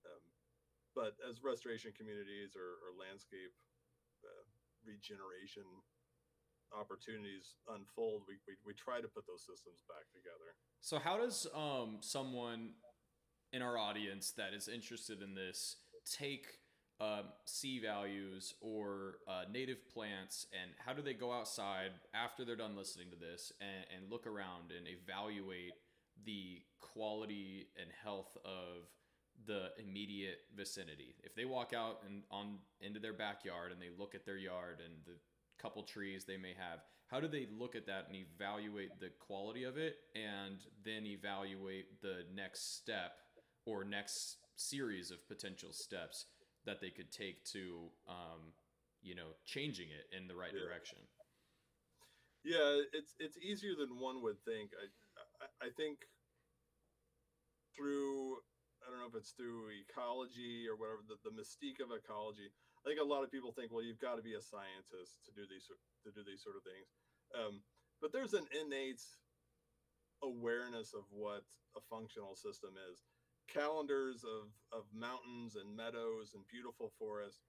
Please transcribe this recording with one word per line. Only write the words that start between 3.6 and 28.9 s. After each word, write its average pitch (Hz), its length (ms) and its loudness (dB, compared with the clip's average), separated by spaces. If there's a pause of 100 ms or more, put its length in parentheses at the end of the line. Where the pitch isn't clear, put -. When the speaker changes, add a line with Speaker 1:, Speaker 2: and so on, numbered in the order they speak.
Speaker 1:
uh, - 220 -14 (400)
regeneration 101 800 -8 (1040)
opportunities 101 880 -4 (100)
unfold, 107 580 2
we, 98 200 -8
we, 98 80 -8 (100)
we 104 80 -6
try 120 300 0
to 113 60 -2
put - 180 -6
those 90 180 -8
systems 87 460 -14
back 78 240 -10
together. 82 420 -12 (240)
Speaker 2:
So - 180 2
how 175 200 6
does, 233 360 4
um, 131 460 2
someone 120 720 0 (840)
in 127 80 2
our 120 160 6
audience 104 640 4
that 98 160 2
is 104 140 0
interested 113 520 -2
in 98 140 -4
this 95 420 0 (340)
take, 139 360 0 (520)
um, 107 260 4 (200)
C 131 340 2
values 101 840 2
or, 101 560 0 (100)
uh, 92 240 2
native 127 400 0
plants, 101 540 -2 (120)
and 90 200 -2
how 131 160 -2
do 143 80 0
they 139 100 2
go 120 180 2
outside 98 600 2 (240)
after 120 280 2
they're 117 140 2
done 107 180 0
listening 92 360 -4
to 87 60 -10
this 85 440 -6
and, 95 240 -2 (100)
and 95 160 -8
look 117 160 -2
around 90 480 -2
and 87 140 -4
evaluate 92 840 -2 (500)
the 92 380 -2 (180)
quality 104 880 0 (120)
and 87 120 -6 (120)
health 101 320 -2 (120)
of 87 420 -4 (560)